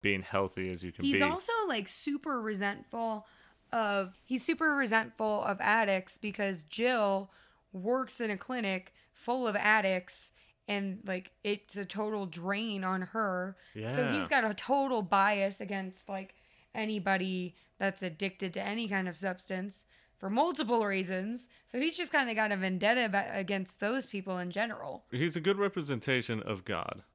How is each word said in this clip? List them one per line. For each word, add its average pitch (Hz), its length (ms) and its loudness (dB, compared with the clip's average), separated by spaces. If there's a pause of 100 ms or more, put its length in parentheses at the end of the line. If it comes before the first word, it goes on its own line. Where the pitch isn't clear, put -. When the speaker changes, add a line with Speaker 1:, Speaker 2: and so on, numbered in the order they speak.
Speaker 1:
Being 98 200 2
healthy 95 480 0
as 90 140 -6
you 87 80 -6
can - 120 -8
Speaker 2:
He's 277 120 2
Speaker 1:
be. - 60 6
Speaker 2:
also, 349 300 0 (160)
like, 220 200 -2
super 285 540 -4
resentful 214 840 -4 (460)
of, 202 520 0
he's 254 200 -2
super 320 300 2
resentful 220 720 2
of 196 160 0
addicts 202 580 2
because 196 460 -2
Jill 208 680 2 (420)
works 233 480 -2
in 220 100 0
a 202 80 0
clinic 196 540 -4 (200)
full 247 340 -2
of 208 100 0
addicts 190 760 2 (360)
and, 196 380 -2
like, 185 260 -6 (120)
it's - 340 -4
a 202 80 -4
total 208 400 -4
drain 190 600 -4
on 185 180 0
her. 190 520 -2 (200)
So 214 60 -8
Speaker 1:
Yeah. 247 380 0
Speaker 2:
he's - 100 -2
got 240 220 4
a 208 40 -2
total 269 480 2
bias 196 580 2
against, 190 480 -6
like, 196 260 -8 (400)
anybody 190 800 0 (240)
that's 190 240 -2
addicted 185 520 -4
to 196 80 -4
any 214 260 -2
kind 190 200 0
of 175 80 -6
substance 190 680 -6 (340)
for 190 120 -6
multiple 240 560 4
reasons. 190 640 -2 (180)
So 247 140 -4
he's 330 160 0
just 349 160 -4
kinda 254 220 2
got 214 180 2
a 202 40 2
vendetta 196 540 4
ba-, 196 220 0
against 190 480 -2
those 254 260 0
people 190 320 -4
in 180 120 -4
general. 208 600 -6
Speaker 1:
He's 156 260 0
a 170 40 -2
good 190 180 4
representation 135 840 0
of 98 220 -4
God 95 380 -4 (120)